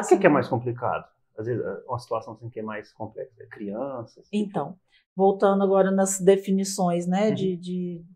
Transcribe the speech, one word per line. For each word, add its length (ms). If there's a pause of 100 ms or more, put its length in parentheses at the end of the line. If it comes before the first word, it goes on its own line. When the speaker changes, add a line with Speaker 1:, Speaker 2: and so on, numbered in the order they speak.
(140)
Speaker 1:
assim. 60
Speaker 2:
que 80
é 20
mais 180
complicado? 580 (320)
Às 100
vezes, 180
é 40 (180)
uma 120
situação 340
assim 160
que 100
é 40
mais 300
complexa, 380 (120)
é 40
crianças, 800
tipo 80
Speaker 1:
Então, 420 (400)
voltando 480
agora 280
nas 280
definições, 880
né, 220
Speaker 2:
Uhum. 60
Speaker 1:
de, 220
de, 440 (140)